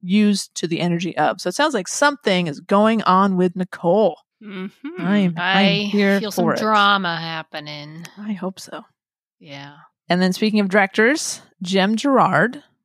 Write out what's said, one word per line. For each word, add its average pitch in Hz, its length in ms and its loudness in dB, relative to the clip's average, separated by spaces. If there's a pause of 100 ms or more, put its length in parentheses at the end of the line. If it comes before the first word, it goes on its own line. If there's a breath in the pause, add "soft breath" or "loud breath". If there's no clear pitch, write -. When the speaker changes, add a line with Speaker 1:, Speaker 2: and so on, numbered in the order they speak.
Speaker 1:
used 202 540 0
to - 120 -4
the 160 120 -4
energy 170 360 -2
of. 147 240 0
So 180 100 -6
it 180 40 -2
sounds 285 220 0
like 185 120 -4
something 202 600 0
is 143 120 -8
going 208 440 2
on 185 340 4
with 180 180 0
Nicole. 180 600 0 (260)
Speaker 2:
Mm-hmm. 202 640 -10
Speaker 1:
I 196 140 2
am, 180 180 0
I 185 240 2
am 196 60 4
Speaker 3:
I 202 220 0
Speaker 1:
here 202 300 2
Speaker 3:
feel 208 120 -6
Speaker 1:
for - 40 -12
Speaker 3:
some - 180 0
Speaker 1:
it. - 40 -2
Speaker 3:
drama 202 600 2
happening. 156 840 -10 (140)
Speaker 1:
I 208 160 -8
hope 185 260 -8
so. - 220 -16 (560)
Speaker 3:
Yeah. 143 380 -18 (320)
Speaker 1:
And 180 160 2
then 185 100 2
speaking 214 260 0
of 196 100 0
directors, 214 760 0 (180)
Jem 190 360 0
Gerard, 233 680 2 (220)